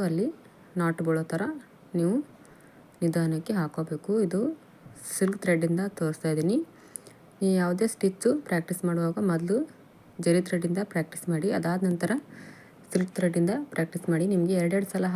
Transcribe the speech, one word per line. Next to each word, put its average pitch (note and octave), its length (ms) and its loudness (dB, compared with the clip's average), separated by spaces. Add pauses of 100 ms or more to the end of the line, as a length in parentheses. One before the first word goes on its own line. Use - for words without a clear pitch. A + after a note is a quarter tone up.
ಅಲ್ಲಿ E3 180 0 (560)
ನಾಟ್ E3 280 -2
ಬೀಳೋ D#3+ 140 0 (100)
ಥರ E3 100 -2 (560)
ನೀವು F3 160 2 (880)
ನಿಧಾನಕ್ಕೆ E3 560 0
ಹಾಕ್ಕೋಬೇಕು. D#3+ 520 -4 (140)
ಇದು F3+ 160 0 (760)
ಸಿಲ್ಕ್ F#3+ 280 0
ಥ್ರೆಡ್ಡಿಂದ E3+ 400 2 (140)
ತೋರಿಸ್ತಾ D#3+ 340 -2
ಇದ್ದೀನಿ. E3 240 2 (840)
ನೀವು F#3+ 220 4
ಯಾವುದೇ F3+ 340 2
ಸ್ಟಿಚ್ಚು G3 360 2 (180)
ಪ್ರಾಕ್ಟೀಸ್ F3 400 -2
ಮಾಡುವಾಗ E3+ 420 0
ಮೊದಲು F3 280 0 (680)
ಜರಿ F3+ 220 6
ಥ್ರೆಡ್ಡಿಂದ F3 300 0 (160)
ಪ್ರಾಕ್ಟೀಸ್ - 400 -4
ಮಾಡಿ, E3 240 0
ಅದಾದ E3+ 200 0 (100)
ನಂತರ F3 220 0 (840)
ಸಿಲ್ಕ್ F3+ 240 0
ಥ್ರೆಡ್ಡಿಂದ F3 320 2 (240)
ಪ್ರಾಕ್ಟೀಸ್ E3 400 -4
ಮಾಡಿ. E3 200 2
ನಿಮಗೆ F3+ 280 2
ಎರಡೆರಡು F#3+ 320 0
ಸಲ F#3 100 0 (100)